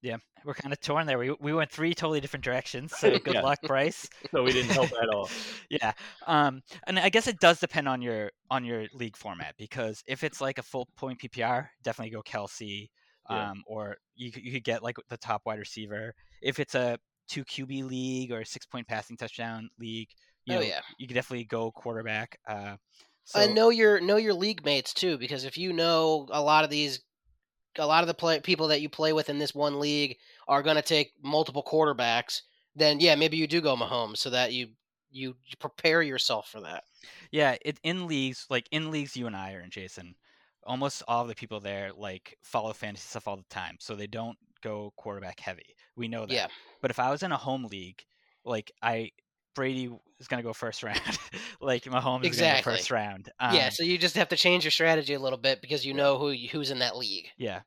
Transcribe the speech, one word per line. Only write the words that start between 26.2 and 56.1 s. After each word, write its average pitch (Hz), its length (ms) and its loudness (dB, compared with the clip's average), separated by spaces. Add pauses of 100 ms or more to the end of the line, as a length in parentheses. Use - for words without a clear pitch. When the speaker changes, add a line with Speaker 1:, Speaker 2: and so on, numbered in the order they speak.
Speaker 3:
a 147 100 0
lot 151 220 8
of 151 60 2
these, 147 340 -2 (720)
a 151 100 0
lot 160 160 6
of 170 40 0
the 165 80 -2
play-, 160 260 2
people 160 280 2
that 147 120 4
you 151 80 -4
play 156 240 2
with 156 160 0
in 143 100 -2
this 147 160 -2
one 143 240 0
league 147 380 0 (300)
are 143 160 4
gonna 151 200 6
take 147 300 2 (100)
multiple 143 400 0
quarterbacks, 123 760 2 (340)
then 147 260 4
yeah, 165 140 10
maybe 156 220 4
you 156 100 2
do 160 140 2
go 151 160 4
Mahomes 113 420 -2
so 139 120 -2
that 123 220 2
you, 123 200 -6 (380)
you 131 240 -10 (240)
prepare 160 440 2
yourself 127 460 -2
for 110 120 -14
that. 82 240 -12 (460)
Speaker 1:
Yeah, 143 340 4
it, 151 180 -4
in 175 240 -4
leagues, 135 420 -2
like, 123 220 0
in 156 200 -2
leagues 143 260 -6
you 123 100 -4
and 107 80 -6
I 95 180 -8
are 92 80 -14
in, 90 100 -16
Jason, 92 440 -14 (480)
almost 131 440 -4
all 120 160 2
of 120 40 -4
the 110 80 -8
people 110 240 -10
there, 101 340 -6
like, 95 500 -12
follow 110 300 -2
fantasy 104 340 -10
stuff - 200 -8
all 101 100 -6
the 92 120 -18
time, 90 300 -10
so - 160 -10
they 104 120 -10
don't 113 300 -8 (240)
go 104 360 -8
quarterback 98 420 -10
heavy. - 360 -12 (200)
We 120 120 -8
know 113 200 -6
that. 127 100 0
Speaker 3:
Yeah. 98 120 -2 (320)
Speaker 1:
But 127 100 -2
if - 80 -6
I 127 120 2
was 147 120 -2
in 185 80 -4
a 143 60 -2
home 131 280 -4
league, 98 380 -14 (420)
like, 113 260 -4 (100)
I, 113 300 0 (440)
Brady 131 340 -2 (300)
is 127 80 -20
gonna 120 160 -4
go 113 100 -4
first 110 300 -8
<laughs> - 0 -
round, 107 160 -2 (600)
like, 131 240 0
Mahomes 127 420 0
is - 80 0
gonna 165 120 6
go 143 100 6
Speaker 3:
Exactly. - 0 -
Speaker 1:
first 113 340 0
round. 104 400 -4 (160)
Speaker 3:
Yeah, 131 220 6
Speaker 1:
Um, - 20 -6
Speaker 3:
so 170 120 -2
you 175 140 2
just 170 180 2
have 190 140 2
to 170 80 0
change 175 280 6
your 156 60 2
strategy 156 420 4
a 139 60 -2
little 131 200 -2
bit 131 220 2
because 131 240 -4
you 139 80 -4
Speaker 2:
Yeah. - 20 -2
Speaker 3:
know 139 240 6